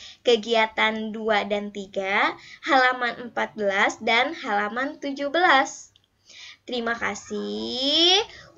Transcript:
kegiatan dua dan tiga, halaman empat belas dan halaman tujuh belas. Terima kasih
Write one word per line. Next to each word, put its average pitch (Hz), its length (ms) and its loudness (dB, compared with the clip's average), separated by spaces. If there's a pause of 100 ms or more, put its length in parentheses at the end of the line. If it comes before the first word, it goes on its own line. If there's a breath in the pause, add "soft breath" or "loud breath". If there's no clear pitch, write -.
(260 loud breath)
kegiatan 220 880 2
dua 214 320 0
dan 208 240 -4
tiga, 202 640 -2 (320 loud breath)
halaman 254 640 2
empat 220 240 -6
belas 208 480 0
dan 240 320 0
halaman 233 640 -4
tujuh 277 320 -6
belas. 320 640 2 (720 loud breath)
Terima 233 320 -4
kasih 226 1200 0 (400 loud breath)